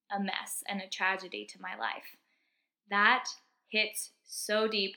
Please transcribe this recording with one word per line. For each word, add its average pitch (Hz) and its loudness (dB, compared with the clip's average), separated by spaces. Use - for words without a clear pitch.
a 202 0
mess - -4
and 202 -4
a 190 -12
tragedy 190 -2
to 190 -18
my 185 -8
life?" - -6
That 208 6
hits 214 0
so 214 2
deep 202 0